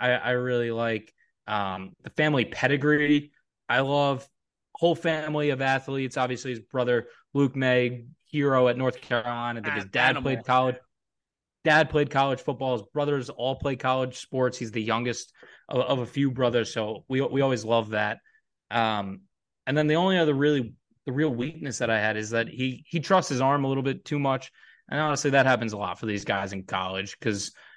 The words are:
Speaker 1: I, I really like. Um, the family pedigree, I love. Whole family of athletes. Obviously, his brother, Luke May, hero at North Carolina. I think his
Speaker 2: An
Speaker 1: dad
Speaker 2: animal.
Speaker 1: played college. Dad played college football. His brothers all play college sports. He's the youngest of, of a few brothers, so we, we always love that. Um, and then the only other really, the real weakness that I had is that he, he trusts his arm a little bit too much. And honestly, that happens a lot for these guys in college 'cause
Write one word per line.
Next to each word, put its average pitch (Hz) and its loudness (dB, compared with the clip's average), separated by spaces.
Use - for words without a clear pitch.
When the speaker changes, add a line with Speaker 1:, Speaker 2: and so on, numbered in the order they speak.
Speaker 1:
I, 123 2
I 120 -2
really 123 0
like. 113 -4
Um, 95 -4
the - -14
family 151 2
pedigree, 147 2
I 120 2
love. 139 0
Whole 170 2
family 151 0
of 131 -2
athletes. 135 -2
Obviously, 127 -2
his 117 -8
brother, 123 0
Luke 139 2
May, 123 2
hero 139 2
at 120 2
North 127 -2
Carolina. 120 -2
I - -14
think 147 -4
his 101 -4
Speaker 2:
An 95 -16
Speaker 1:
dad 127 4
Speaker 2:
animal. 131 -2
Speaker 1:
played 131 -2
college. 127 2
Dad 156 4
played 147 2
college 139 0
football. 131 -4
His 104 -10
brothers 147 -2
all 131 -4
play 135 -4
college 131 -2
sports. 127 -2
He's 110 -8
the 113 -4
youngest 113 -2
of, 131 0
of 139 2
a 120 -4
few 139 0
brothers, 120 0
so 107 -6
we, 131 0
we 135 0
always 127 0
love 110 2
that. 107 -2
Um, 104 -2
and 135 0
then 151 2
the 151 2
only 185 2
other 156 4
really, 139 2
the 131 -6
real 151 0
weakness 139 -6
that 117 0
I 110 2
had 107 0
is 107 -6
that 117 -2
he, 131 -6
he 165 -4
trusts 185 2
his 131 0
arm 139 2
a 135 0
little 135 0
bit 131 -4
too 147 -4
much. 135 -2
And - -4
honestly, 147 0
that 135 6
happens 117 2
a 104 -8
lot 92 -6
for 117 -6
these 104 -4
guys 98 -2
in 95 -10
college 95 -6
'cause 104 -4